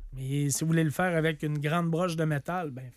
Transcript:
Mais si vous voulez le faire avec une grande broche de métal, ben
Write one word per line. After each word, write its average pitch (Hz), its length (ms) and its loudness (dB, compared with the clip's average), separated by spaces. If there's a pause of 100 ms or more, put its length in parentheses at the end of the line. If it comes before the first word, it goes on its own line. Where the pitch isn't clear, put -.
(140)
Mais 139 360 0
si 135 140 0
vous 160 60 2
voulez 160 140 4
le 156 60 2
faire 180 260 0
avec 160 280 0
une 151 160 -2
grande 165 320 0
broche 170 240 0
de 160 100 0
métal, 156 460 -2
ben 127 260 -12